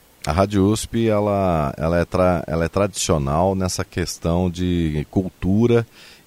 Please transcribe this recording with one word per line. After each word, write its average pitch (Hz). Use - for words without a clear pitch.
A -
Rádio 98
usp, 110
ela, 98
ela 82
é 85
tra-, 90
ela 82
é 80
tradicional 90
nessa 92
questão 87
de 85
cultura 104